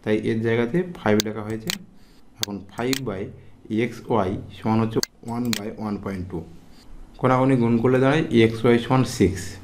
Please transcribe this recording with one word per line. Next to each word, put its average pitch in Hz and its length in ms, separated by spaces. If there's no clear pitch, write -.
তাই 107 120
এর 113 160
জায়গাতে 117 320
ফাইভ 107 180
লেখা 107 200
হয়েছে। 110 220
এখন 101 160
five 123 200
by 95 120
x - 20
y - 20
সমান 110 260
হচ্ছে 113 140
one 120 120
by 104 120
one 104 180
point 95 260
two। 82 120
কোণাগুণি 131 420
গুণ 117 120
করলে 127 200
দাঁড়ায় 147 200
এক্স 113 180
ওয়াই 120 220
সমান 131 180
সিক্স। 92 280